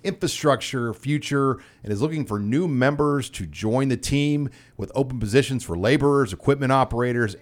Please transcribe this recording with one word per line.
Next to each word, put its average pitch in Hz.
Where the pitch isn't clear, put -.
infrastructure 135
future 139
and 104
is 101
looking 156
for 107
new 131
members 143
to -
join 107
the 127
team 143
with 98
open 127
positions 120
for 82
laborers, 135
equipment 139
operators, 120